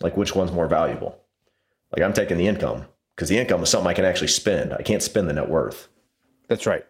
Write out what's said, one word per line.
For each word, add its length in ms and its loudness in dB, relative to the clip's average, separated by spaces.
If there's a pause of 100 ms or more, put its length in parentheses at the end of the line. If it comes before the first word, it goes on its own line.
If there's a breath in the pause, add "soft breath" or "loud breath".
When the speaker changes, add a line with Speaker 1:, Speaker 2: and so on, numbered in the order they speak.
Speaker 1:
Like, 140 -2
which 200 0
one's 160 0
more 160 0
valuable? 520 -2 (720)
Like, 140 0
I'm 80 0
taking 240 0
the 100 2
income, 380 -2 (320)
'cause 120 -4
the 100 4
income 240 0
is 60 0
something 200 2
I 40 2
can 120 2
actually 240 0
spend. 440 0
I 100 -6
can't 200 0
spend 260 0
the 40 -2
net 160 -2
worth. 400 -2 (580)
Speaker 2:
That's 200 -2
right. 220 0